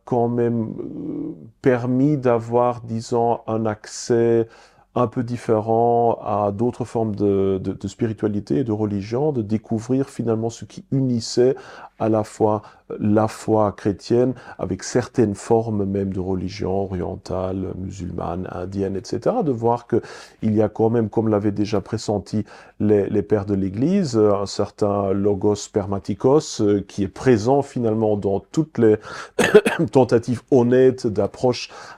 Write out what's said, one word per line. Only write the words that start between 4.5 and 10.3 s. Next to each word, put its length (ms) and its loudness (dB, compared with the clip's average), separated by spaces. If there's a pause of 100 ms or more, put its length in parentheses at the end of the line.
un 100 2
peu 160 -4
différent 1000 0
à 300 -2
d'autres 340 -2
formes 300 -4
de, 480 0
de, 100 -4
de 160 -10
spiritualité 720 -2
et 60 0
de 80 -2
religion, 580 -2
de 100 -2
découvrir 720 -2
finalement 400 -2